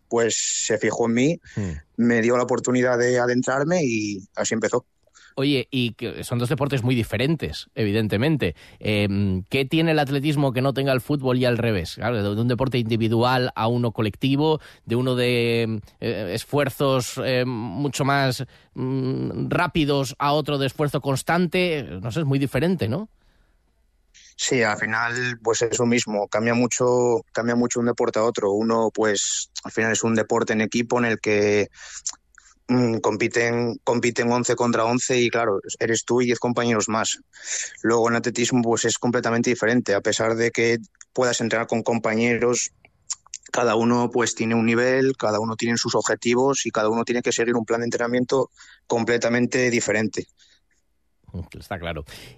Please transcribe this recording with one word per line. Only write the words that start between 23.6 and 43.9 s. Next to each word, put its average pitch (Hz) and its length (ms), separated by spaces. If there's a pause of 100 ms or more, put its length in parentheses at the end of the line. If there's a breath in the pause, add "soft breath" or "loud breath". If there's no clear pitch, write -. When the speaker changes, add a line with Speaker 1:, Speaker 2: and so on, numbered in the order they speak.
Speaker 1:
Sí, 127 280
al 104 140
final, 117 640
pues 113 200
eso 117 240
mismo, 110 420
cambia 113 260
mucho, 123 800
cambia 120 240
mucho 120 240
un 117 60
deporte 120 340
a 107 40
otro. 110 280
Uno, 113 420
pues, - 560 (140)
al - 80
final 113 220
es - 100
un 113 120
deporte 113 380
en 110 80
equipo 120 380
en 120 60
el 113 140
que, 104 500 (1000 loud breath)
mm, 123 320
compiten, 117 840
compiten 120 480
once 120 240
contra 117 300
once 123 340
y, 113 100
claro, 113 300 (200)
eres 113 260
tú 123 160
y 123 40
diez 120 140
compañeros 120 500
más. 107 300 (640 loud breath)
Luego 117 260
en 117 60
atletismo, 120 480
pues, 113 220
es 113 120
completamente 117 540
diferente. 113 420
A 101 80
pesar 110 340
de 117 140
que 117 300 (340)
puedas 123 280
entrenar 113 260
con 113 160
compañeros, 117 880 (800)
cada 120 240
uno, 120 340